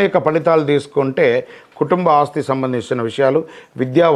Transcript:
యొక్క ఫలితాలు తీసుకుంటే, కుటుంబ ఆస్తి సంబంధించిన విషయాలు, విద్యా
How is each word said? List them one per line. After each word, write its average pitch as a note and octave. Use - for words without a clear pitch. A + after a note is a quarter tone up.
యొక్క F#3
ఫలితాలు D#3+
తీసుకుంటే, C#3
కుటుంబ E3+
ఆస్తి D#3+
సంబంధించిన B2+
విషయాలు, C3+
విద్యా C3